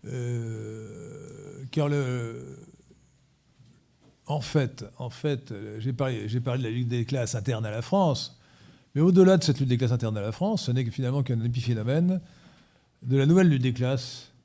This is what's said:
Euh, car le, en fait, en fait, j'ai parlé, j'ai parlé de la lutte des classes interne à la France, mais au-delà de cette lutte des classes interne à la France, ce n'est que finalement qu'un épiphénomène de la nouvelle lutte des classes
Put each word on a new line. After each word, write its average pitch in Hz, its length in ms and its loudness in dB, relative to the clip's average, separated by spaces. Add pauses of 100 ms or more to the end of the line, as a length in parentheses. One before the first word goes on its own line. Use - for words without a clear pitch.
Euh, 110 1600 -10
car 147 200 0
le, 127 640 -4 (1700)
en 147 160 -4
fait, 127 460 -2 (100)
en 123 140 -10
fait, 143 420 -6 (260)
j'ai 123 140 -4
parlé, 120 340 -2
j'ai 120 140 -2
parlé 127 200 -2
de 123 40 -2
la 110 60 -2
lutte 120 180 -2
des 120 160 -2
classes 123 300 -2
interne 113 320 -2
à 107 40 -4
la 113 120 -6
France, 180 580 0 (540)
mais 143 80 2
au-delà 185 340 8
de 160 80 2
cette 139 160 2
lutte 131 80 2
des 123 80 4
classes 120 160 2
interne 113 240 -2
à 101 60 -4
la 110 100 -4
France, 202 300 -2
ce 123 100 -2
n'est 123 140 2
que 117 40 -2
finalement 131 320 -2
qu'un 117 220 -2
épiphénomène 123 760 0 (800)
de 127 160 2
la 135 80 4
nouvelle 180 220 8
lutte 135 120 4
des 123 140 2
classes 127 580 -4 (120)